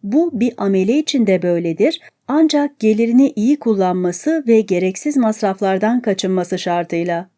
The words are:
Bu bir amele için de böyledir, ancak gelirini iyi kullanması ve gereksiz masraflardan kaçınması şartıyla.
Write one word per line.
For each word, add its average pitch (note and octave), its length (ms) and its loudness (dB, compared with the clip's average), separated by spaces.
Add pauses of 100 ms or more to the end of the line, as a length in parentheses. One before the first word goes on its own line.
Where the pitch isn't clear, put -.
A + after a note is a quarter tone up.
Bu C4+ 360 0
bir A#3+ 180 0
amele G3 400 0
için C#4 300 0
de F#3+ 140 2
böyledir, F3 600 0 (260)
ancak D4 520 0
gelirini A#3 560 2
iyi C4 240 0
kullanması F#3+ 880 -2
ve A3+ 140 6
gereksiz F#3+ 560 -2
masraflardan G#3+ 840 0
kaçınması F#3 580 -2
şartıyla. F3 800 -4